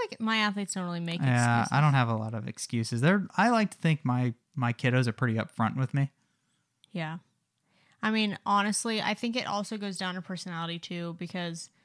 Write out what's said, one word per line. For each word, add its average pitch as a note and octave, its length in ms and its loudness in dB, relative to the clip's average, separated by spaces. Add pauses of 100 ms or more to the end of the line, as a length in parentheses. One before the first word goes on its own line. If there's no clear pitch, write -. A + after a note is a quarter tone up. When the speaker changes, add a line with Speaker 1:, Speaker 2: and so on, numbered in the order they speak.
Speaker 1:
like - 180 -6
my A3 160 2
athletes G#3 380 0
don't F#3 100 -4
really F3 160 -4
make E3+ 180 -4
Speaker 2:
Yeah, A#2+ 420 4
Speaker 1:
excuses. - 160 0
Speaker 2:
I C#3+ 40 4
don't D3 120 6
have B2+ 140 4
a A#2 80 0
lot A2 180 -4
of A2+ 140 -6
excuses. A2+ 540 -2
They're, F#3 340 4
I G#3+ 140 4
like A3 220 2
to - 60 -18
think D#3+ 280 2
my, B2 280 2 (220)
my A#2+ 160 0
kiddos B2+ 360 2
are A2+ 40 0
pretty A#2 240 0
upfront - 400 0
with C3 180 -2
me. C#3 180 2 (840)
Speaker 1:
Yeah. E3 240 -6 (840)
I G#3+ 100 2
mean, G#3+ 340 0
honestly, G3+ 560 2
I - 120 0
think A#3 220 -4
it B3+ 100 -4
also G3+ 320 -4
goes G3 200 -6
down F#3 180 -4
to F#3 60 -8
personality E3+ 580 -8
too, E3+ 400 -8
because F3 500 -8 (160)